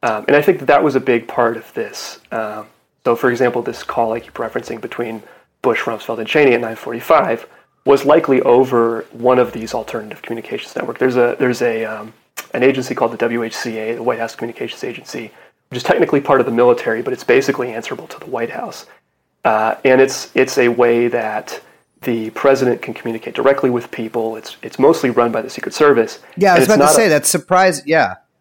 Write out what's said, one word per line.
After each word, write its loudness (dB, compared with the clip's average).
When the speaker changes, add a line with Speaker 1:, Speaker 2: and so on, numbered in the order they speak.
Speaker 1:
Um, -2
and 4
I 6
think 2
that -8
that 6
was 2
a 4
big 0
part 0
of -18
this. -10
Um, -8
so, 4
for 2
example, 0
this -8
call -2
I -6
keep -20
referencing -8
between -8
Bush, 0
Rumsfeld, -6
and -8
Cheney 4
at 2
nine -6
forty-five 0
was 4
likely 4
over 2
one 2
of 2
these -8
alternative -10
communications -10
networks. -6
There's 2
a, 2
there's 0
a, -2
um, -12
an 0
agency 0
called 0
the -12
W -2
H -8
C -8
A, -6
the -10
White -2
House -6
Communications -10
Agency, -12
which -10
is -8
technically 2
part 2
of 2
the -6
military, 2
but -4
it's -12
basically 0
answerable -12
to -20
the -18
White -6
House. -12
Uh, 0
and 6
it's, 0
it's 0
a 2
way 2
that -6
the -4
president 2
can -10
communicate -10
directly 2
with -4
people. -6
It's, -16
it's -14
mostly 4
run 2
by -4
the -12
Secret -10
Service. 2
Speaker 2:
Yeah, 4
I 6
was 6
Speaker 1:
And -
it's 2
Speaker 2:
about 6
to 2
Speaker 1:
not 6
a 4
Speaker 2:
say, 4
that's 2
surprise-, 2
yeah. 0